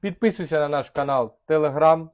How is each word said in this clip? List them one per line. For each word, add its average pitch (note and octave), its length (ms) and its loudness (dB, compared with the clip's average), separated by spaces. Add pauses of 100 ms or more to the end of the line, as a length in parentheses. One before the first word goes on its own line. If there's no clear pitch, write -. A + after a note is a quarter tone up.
Підписуйся F3+ 600 -2
на D3 80 0
наш C#3+ 220 -4
канал C#3 440 -2 (140)
Telegram D#3 640 2